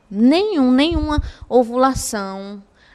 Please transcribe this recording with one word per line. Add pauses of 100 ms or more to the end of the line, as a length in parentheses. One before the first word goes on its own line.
nenhum,
nenhuma (280)
ovulação, (320)